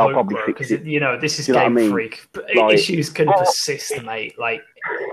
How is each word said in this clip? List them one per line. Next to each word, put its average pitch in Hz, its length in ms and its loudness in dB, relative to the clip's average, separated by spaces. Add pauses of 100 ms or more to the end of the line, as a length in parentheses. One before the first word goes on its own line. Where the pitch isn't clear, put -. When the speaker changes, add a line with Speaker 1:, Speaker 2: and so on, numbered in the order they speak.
Speaker 1:
hope, 135 80 4
Speaker 2:
probably 110 240 0
Speaker 1:
bro, 110 100 -4
Speaker 2:
fix - 140 -2
Speaker 1:
'cause 127 120 -6
Speaker 2:
it." 127 100 -2
Speaker 1:
it, 156 60 -12
you 151 120 0
know, 131 180 0
this 151 220 -4
is 139 60 -8
Speaker 2:
Do 131 80 2
you 123 40 6
know - 60 6
what - 20 4
I 117 40 4
Speaker 1:
Game 117 60 2
Speaker 2:
mean? 110 160 4
Speaker 1:
Freak, - 420 -4
but - 200 -8
Speaker 2:
Like, 196 200 4
Speaker 1:
issues 170 380 0
can 160 180 2
Speaker 2:
oh. 196 80 6
Speaker 1:
persist, 165 640 -2
mate. 113 340 -10
Like, 113 240 -4 (520)